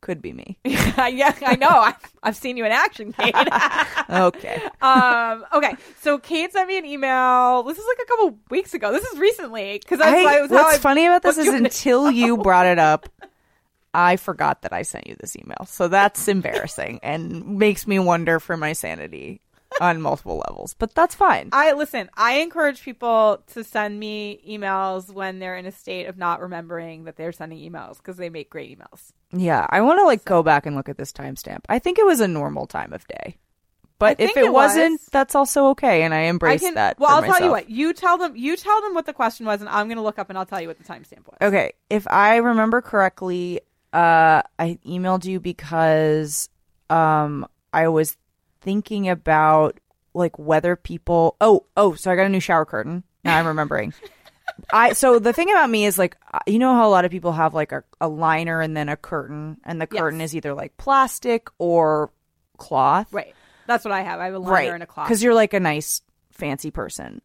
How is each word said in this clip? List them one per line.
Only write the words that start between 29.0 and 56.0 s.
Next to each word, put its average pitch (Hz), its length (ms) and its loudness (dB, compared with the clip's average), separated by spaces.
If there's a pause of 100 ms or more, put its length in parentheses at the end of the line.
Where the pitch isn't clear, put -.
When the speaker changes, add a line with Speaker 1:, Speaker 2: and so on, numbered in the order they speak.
Speaker 1:
Yeah, 165 380 0
I 180 100 2
wanna, 320 240 4
like, 277 220 4
go 175 180 2
back 151 220 2
and 147 100 -8
look 135 140 -10
at 139 80 -12
this 139 160 -12
timestamp. 135 560 -14
I 233 100 0
think 359 180 -2
it 440 80 6
was 330 140 4
a 214 80 2
normal 143 400 -6
time - 240 -10
of - 160 -16
day. - 300 -16 (600)
But 208 220 2
Speaker 2:
I - 40 4
Speaker 1:
if 233 100 0
Speaker 2:
think - 40 0
Speaker 1:
it 269 80 6
Speaker 2:
it 247 80 2
Speaker 1:
wasn't, 302 460 4
Speaker 2:
was. - 120 -20
Speaker 1:
that's 269 240 0
also 277 320 2
okay, 254 340 2
and 160 100 0
I 156 100 -2
embrace 170 420 0
Speaker 2:
I - 20 -2
can, 359 80 -2
Speaker 1:
that - 260 0
Speaker 2:
well, 294 100 4
Speaker 1:
for 277 80 8
Speaker 2:
I'll 320 40 4
tell 370 180 2
you 349 120 2
Speaker 1:
myself. 214 160 -2
Speaker 2:
what. - 20 -20
You 285 240 -2
tell 359 240 0
them. 330 180 -6
You 277 220 -6
tell 415 240 0
them 403 140 -6
what 320 100 -4
the 294 80 -10
question 226 320 -4
was, 208 160 -4
and 208 80 -14
I'm 208 180 -2
gonna 226 140 -8
look 214 160 -6
up 196 120 -10
and 190 100 -10
I'll 190 80 -6
tell 190 120 -10
you 165 80 -12
what 160 120 -14
the - 40 -20
timestamp - 440 -20
was. - 120 -20
Speaker 1:
Okay, 196 340 2 (140)
if 202 220 -4
I 208 280 6
remember 233 440 2
correctly, 180 800 -2 (320)
uh, 160 480 6 (160)
I 170 300 -4
emailed 185 380 -2
you 185 140 -4
because, 156 1120 0 (400)
um, 156 580 0 (260)
I 165 160 2
was 160 280 0 (440)
thinking 202 460 -4
about, 156 720 2 (360)
like, 175 240 -2
whether 156 360 0
people. 170 640 -2
Oh, 208 280 4 (100)
oh, 202 160 4
so - 180 -8
I 180 40 2
got 190 100 2
a 196 40 0
new 190 100 0
shower 165 260 0
curtain. 151 380 -8 (200)
Now 165 140 0
I'm 165 80 0
remembering. 151 480 -4 (400)
<laughs> - 400 -12
I, 226 200 6
so 247 260 4
the 226 140 0
thing 339 180 0
about 330 180 4
me 214 160 0
is, 196 140 -2